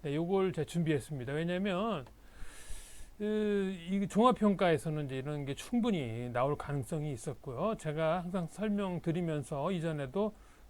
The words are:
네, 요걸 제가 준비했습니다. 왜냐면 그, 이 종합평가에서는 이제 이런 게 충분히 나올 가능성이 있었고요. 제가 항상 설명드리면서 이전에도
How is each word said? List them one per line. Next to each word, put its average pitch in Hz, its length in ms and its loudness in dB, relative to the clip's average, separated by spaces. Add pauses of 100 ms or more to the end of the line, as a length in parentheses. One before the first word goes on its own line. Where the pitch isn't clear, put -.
네, 143 140 -2
요걸 185 360 2
제가 151 140 -2
준비했습니다. 147 640 0
왜냐면 180 720 0 (1120)
그, 208 580 2 (120)
이 196 200 0
종합평가에서는 185 1000 4
이제 131 120 -2
이런 143 260 -4
게 139 100 -2
충분히 143 760 0
나올 135 260 2
가능성이 147 540 -2
있었고요. 143 640 -4
제가 160 460 0
항상 175 280 -2
설명드리면서 170 1200 0
이전에도 165 640 0 (360)